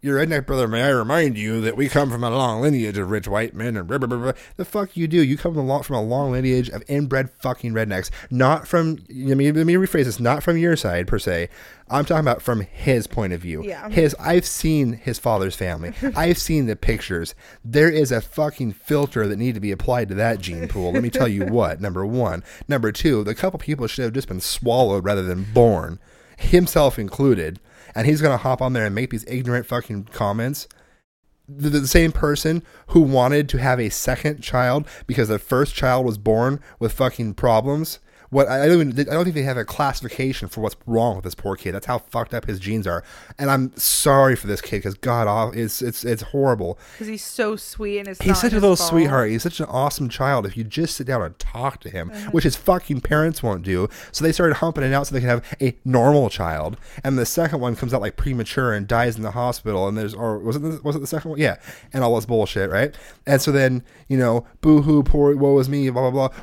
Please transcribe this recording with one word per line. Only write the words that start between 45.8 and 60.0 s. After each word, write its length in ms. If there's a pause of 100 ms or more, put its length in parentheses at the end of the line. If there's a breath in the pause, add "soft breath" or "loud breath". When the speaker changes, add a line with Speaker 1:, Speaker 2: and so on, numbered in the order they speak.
Speaker 1:
it's, 220
it's 200
horrible. 540 (200 loud breath)
Speaker 2:
'Cause 100
he's 160
so 320
sweet 440
and 100
it's 100
Speaker 1:
He's 100
Speaker 2:
not 80
Speaker 1:
such 140
a 40
Speaker 2:
his 80
Speaker 1:
little 120
Speaker 2:
fault. 140
Speaker 1:
sweetheart. 400
He's 140
such 160
an 80
awesome 420
child 360
if 120
you 80
just 320
sit 100
down 140
and 180
talk 420
to 80
him, 200
Speaker 2:
Mm-hmm. 220
Speaker 1:
which 120
his 140
fucking 440
parents 420
won't 180
do. 260 (240 loud breath)
So 140
they 80
started 220
humping 280
it 80
out 160
so 60
they 80
can 80
have 160 (160 loud breath)
a 240
normal 440
child. 480 (280 loud breath)
And 140
the 80
second 340
one 140
comes 180
out, 80
like, 160
premature 560
and 140
dies 280
in 60
the 100
hospital. 560
And 100
there's, 180